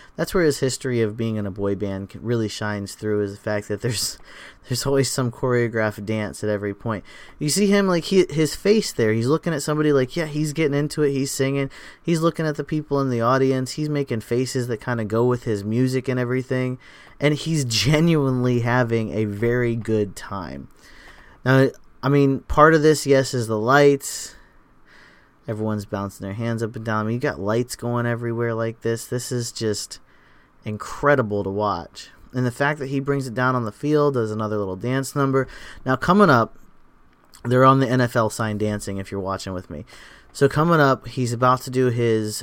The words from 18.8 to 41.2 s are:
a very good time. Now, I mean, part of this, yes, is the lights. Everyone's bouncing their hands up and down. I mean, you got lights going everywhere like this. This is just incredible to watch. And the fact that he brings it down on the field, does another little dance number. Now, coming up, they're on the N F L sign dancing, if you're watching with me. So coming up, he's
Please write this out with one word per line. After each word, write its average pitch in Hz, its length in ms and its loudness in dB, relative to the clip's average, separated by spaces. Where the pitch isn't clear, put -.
a 110 100 0
very 117 500 0
good 107 420 0
time. 73 520 -12
Now, 131 260 6
I 131 40 2
mean, 139 320 4
part 156 340 6
of 151 80 4
this, 151 240 4
yes, 135 260 4
is 123 140 -2
the 110 120 -2
lights. 139 760 2
Everyone's 107 400 -4
bouncing 98 380 -8
their 98 100 -8
hands 117 260 -4
up 110 140 -4
and 110 100 -12
down. 107 200 0
I 107 40 -2
mean, 117 60 -2
you 123 60 -4
got 131 180 -2
lights 110 380 -2
going 120 300 -2
everywhere 117 480 -2
like 113 260 -4
this. 117 260 -4
This 123 240 -6
is 120 220 -4
just - 480 -4
incredible 107 800 0
to 95 60 -4
watch. 98 600 -4
And 127 120 -2
the 143 60 0
fact 147 300 -4
that 135 80 -6
he 139 100 -4
brings 135 300 -2
it 110 60 -10
down 127 200 2
on 120 100 -2
the 107 60 -4
field, 147 440 2
does 110 180 0
another 107 240 -2
little 95 180 -2
dance 127 400 -4
number. 135 320 0
Now, 131 80 2
coming 190 340 4
up, 117 300 4
they're 127 200 4
on 135 140 8
the 131 100 2
N 127 120 2
F 123 160 0
L 110 140 2
sign 107 280 -4
dancing, 104 380 -4
if 98 160 -10
you're 98 80 -6
watching 95 320 -6
with 92 180 -10
me. 76 140 -12
So 139 160 2
coming 160 320 4
up, 135 260 4
he's 120 260 -4